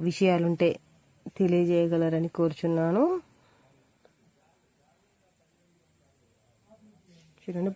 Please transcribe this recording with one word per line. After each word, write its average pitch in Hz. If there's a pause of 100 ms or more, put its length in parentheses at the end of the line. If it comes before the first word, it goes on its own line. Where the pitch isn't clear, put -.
విషయాలుంటే 170 (720)
తెలియజేయగలరని 170
కోరుచున్నాను. 165 (4000)
చూడండి 180